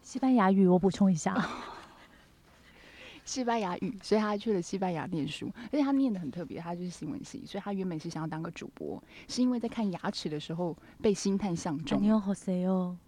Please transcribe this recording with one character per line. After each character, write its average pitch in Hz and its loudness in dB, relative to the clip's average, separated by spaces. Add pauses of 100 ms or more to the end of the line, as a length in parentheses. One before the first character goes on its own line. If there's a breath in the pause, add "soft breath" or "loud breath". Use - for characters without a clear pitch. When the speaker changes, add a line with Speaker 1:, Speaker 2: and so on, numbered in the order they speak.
Speaker 1:
西 - -10
班 262 4
牙 196 8
语， 190 8
我 180 8
补 190 4
充 190 6
一 180 6
下。 190 -2
Speaker 2:
<laughs> - -10
西 - -6
班 233 2
牙 180 -2
语， 190 -4
所 - 2
以 220 4
她 208 0
去 214 0
了 190 2
西 185 -4
班 185 0
牙 156 -4
念 160 -2
书， - -6 (140 loud breath)
而 220 -12
且 294 2
她 277 4
念 269 4
得 185 -4
很 147 -6
特 175 -8
别， - -10
她 170 -6
就 175 -8
是 180 -6
新 160 -10
闻 - -8
系， - -12
所 - -8
以 196 -8
她 202 -6
原 190 -2
本 165 -4
是 170 -8
想 165 -6
要 160 -4
当 156 -6
个 170 -6
主 - -12
播， - -8 (240 loud breath)
是 - -2
因 254 4
为 247 0
在 226 -4
看 208 -2
牙 175 -4
齿 - -6
的 151 -4
时 160 -8
候 170 -2 (240 loud breath)
被 214 4
星 196 0
探 190 0
相 165 -4
中。 208 0
Speaker 1:
안 202 2
녕 214 4
하 196 0
세 180 -2
요. 180 0 (120)